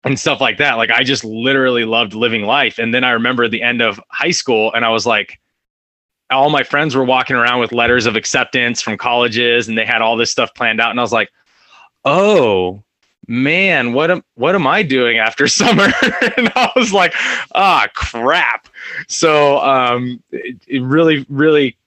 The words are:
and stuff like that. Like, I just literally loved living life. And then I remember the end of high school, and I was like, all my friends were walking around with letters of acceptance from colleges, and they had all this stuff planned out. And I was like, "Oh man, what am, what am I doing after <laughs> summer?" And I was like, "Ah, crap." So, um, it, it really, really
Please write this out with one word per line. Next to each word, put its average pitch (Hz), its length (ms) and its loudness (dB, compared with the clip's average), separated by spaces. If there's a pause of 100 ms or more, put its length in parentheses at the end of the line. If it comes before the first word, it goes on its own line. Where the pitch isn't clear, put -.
and 131 140 -2
stuff - 220 -2
like 131 180 0
that. 143 160 0
Like, 113 160 0
I 120 140 2
just 131 200 -2
literally 120 600 0
loved 110 300 -2
living 113 280 -2
life. 120 360 0
And 113 140 -2
then 127 120 0
I 127 60 0
remember 120 380 0
the 107 140 -4
end 120 180 -2
of 107 280 -2
high 160 240 -2
school, 113 400 0
and 117 120 -2
I 113 40 0
was 113 180 0
like, 107 340 -2 (880)
all 135 200 2
my 143 140 0
friends 147 320 -2
were 135 80 2
walking 127 320 0
around 123 240 2
with 117 120 -2
letters 120 340 2
of 110 100 0
acceptance 120 640 -2
from 110 140 -6
colleges, 120 720 0
and 113 100 -4
they 110 60 -2
had 113 180 0
all 113 140 0
this 117 140 -2
stuff - 240 -2
planned 113 260 -2
out. 117 100 0
And 117 80 -4
I 123 40 0
was 117 100 -2
like, 110 180 0 (760)
"Oh 120 760 2 (460)
man, 139 640 0
what 151 180 0
am, 180 140 -2 (100)
what 139 220 0
am 165 100 0
I 160 160 2
doing 123 360 0
after 110 300 0
<laughs> - 120 -2
summer?" 196 320 4 (440)
And 240 200 0
I 247 180 0
was 220 180 0
like, 185 220 2 (400)
"Ah, 170 400 2
crap." 123 760 -2 (380)
So, 147 520 2
um, 123 640 0 (120)
it, 117 240 -10 (100)
it 131 160 -4
really, 147 460 2
really 143 480 2 (100)